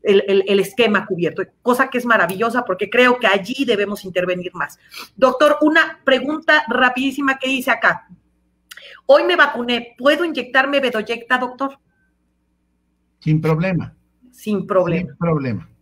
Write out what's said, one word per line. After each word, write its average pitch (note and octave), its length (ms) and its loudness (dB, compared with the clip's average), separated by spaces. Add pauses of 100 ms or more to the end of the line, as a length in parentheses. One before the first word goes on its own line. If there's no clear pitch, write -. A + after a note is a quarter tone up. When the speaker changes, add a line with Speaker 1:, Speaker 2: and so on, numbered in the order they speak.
Speaker 1:
el, G3 260 2
el, G3 180 2
el G3 140 2
esquema G#3 440 0
cubierto, E3+ 380 -4 (200)
cosa B3 280 0
que B3 80 -4
es A#3+ 80 -6
maravillosa A3 580 0
porque F#3+ 240 -4
creo B3 300 2
que A3+ 80 -2
allí G3+ 400 0
debemos G3+ 380 -2
intervenir F3+ 500 -4
más. - 240 -10 (360)
Doctor, C4 460 4
una D#4 440 2
pregunta D4 640 2
rapidísima C4 720 -2
que C4 100 -6
dice C4 220 -4
acá. F#3+ 380 -2 (960)
Hoy D4+ 200 6
me F4 120 2
vacuné, A#3+ 640 -2
¿puedo D4+ 260 2
inyectarme C#4 560 0
Bedoyecta, A#3 560 -4
doctor? B3+ 420 -6 (1400)
Speaker 2:
Sin D#3 240 0
problema. D#3+ 520 -2 (360)
Speaker 1:
Sin G#3 360 -6
problema. F3+ 420 0
Speaker 2:
Sin - 100 -20
problema. C3+ 500 -2 (140)